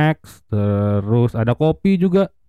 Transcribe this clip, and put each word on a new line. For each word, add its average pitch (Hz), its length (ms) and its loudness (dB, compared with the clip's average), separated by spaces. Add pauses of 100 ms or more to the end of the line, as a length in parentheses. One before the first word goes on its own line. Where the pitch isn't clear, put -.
(140)
X, - 320 -16
terus 104 880 0
ada 117 240 -2
kopi 160 400 0
juga. 185 320 0 (200)